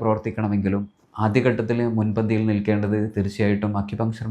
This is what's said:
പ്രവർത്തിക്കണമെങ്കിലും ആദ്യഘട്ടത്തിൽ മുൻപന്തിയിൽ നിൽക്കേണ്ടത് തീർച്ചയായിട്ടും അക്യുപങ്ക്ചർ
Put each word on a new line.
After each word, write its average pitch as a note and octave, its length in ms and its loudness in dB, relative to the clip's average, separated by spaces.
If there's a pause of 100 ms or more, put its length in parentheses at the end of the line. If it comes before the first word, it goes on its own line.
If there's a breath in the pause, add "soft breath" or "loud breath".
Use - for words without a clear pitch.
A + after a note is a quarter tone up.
പ്രവർത്തിക്കണമെങ്കിലും G#2 800 0 (420)
ആദ്യഘട്ടത്തിൽ A#2 540 2 (180)
മുൻപന്തിയിൽ A2 540 0
നിൽക്കേണ്ടത് G#2 480 0 (180)
തീർച്ചയായിട്ടും G#2 640 0
അക്യുപങ്ക്ചർ A2 500 -4